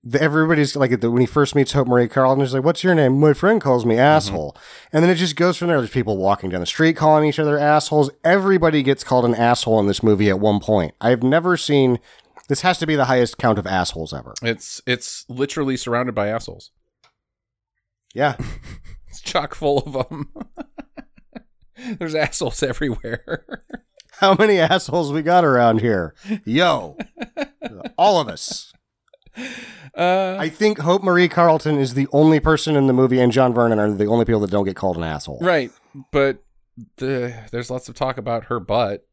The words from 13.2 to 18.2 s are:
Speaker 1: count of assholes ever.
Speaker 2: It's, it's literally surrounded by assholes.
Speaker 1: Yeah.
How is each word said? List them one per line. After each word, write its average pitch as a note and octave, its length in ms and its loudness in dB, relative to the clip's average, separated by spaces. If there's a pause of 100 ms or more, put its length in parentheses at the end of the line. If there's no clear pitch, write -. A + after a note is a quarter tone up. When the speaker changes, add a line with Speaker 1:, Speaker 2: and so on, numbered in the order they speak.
Speaker 1:
count G#2+ 220 0
of F2+ 80 -8
assholes E2+ 480 -4
ever. B1+ 180 -16 (100)
Speaker 2:
It's, - 440 -8
it's - 420 -6
literally C3+ 480 -4
surrounded A#2+ 380 -4
by G#2 140 -2
assholes. A2 420 -10 (1400)
Speaker 1:
Yeah. C3 260 -2